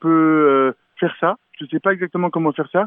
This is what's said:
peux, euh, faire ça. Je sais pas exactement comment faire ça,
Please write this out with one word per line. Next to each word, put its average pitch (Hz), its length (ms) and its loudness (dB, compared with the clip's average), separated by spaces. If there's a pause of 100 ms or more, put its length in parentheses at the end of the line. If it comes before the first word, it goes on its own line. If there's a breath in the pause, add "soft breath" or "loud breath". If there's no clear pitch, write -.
peux, 160 80 -4
euh, 151 640 2 (260)
faire - 220 -2
ça. 185 160 0 (220)
Je 151 120 -14
sais 156 100 -6
pas 196 140 0
exactement 180 340 -4
comment 160 240 -2
faire 147 180 -6
ça, 196 160 0